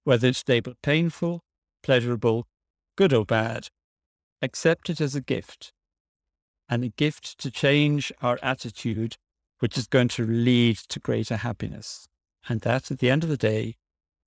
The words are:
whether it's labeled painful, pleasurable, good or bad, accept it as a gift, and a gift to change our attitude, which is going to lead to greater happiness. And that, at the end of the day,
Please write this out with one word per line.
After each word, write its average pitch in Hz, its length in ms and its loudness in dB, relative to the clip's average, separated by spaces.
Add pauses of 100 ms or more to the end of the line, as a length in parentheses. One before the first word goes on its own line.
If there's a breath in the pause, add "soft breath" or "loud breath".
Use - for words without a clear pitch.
whether 127 240 4
it's 123 200 0
labeled 123 340 0
painful, 170 600 -2 (420)
pleasurable, 120 640 2 (480)
good 190 160 4
or 110 140 4
bad, 113 420 -2 (760)
accept - 480 0
it 160 120 -2
as 143 140 -2
a 143 60 -4
gift, - 520 -8 (960)
and 120 140 0
a 123 60 -4
gift - 500 -4
to 135 120 -8
change 147 680 2
our 123 200 0
attitude, 117 760 -4 (420)
which - 180 -2
is 123 100 -4
going 123 200 4
to 117 180 -2
lead 117 520 4
to - 220 -10
greater 113 380 -4
happiness. - 720 -8 (400)
And 117 140 -2
that, 123 300 0
at 135 80 -6
the 123 100 4
end 147 140 2
of 165 60 -4
the 147 80 -2
day, 110 380 -2 (520)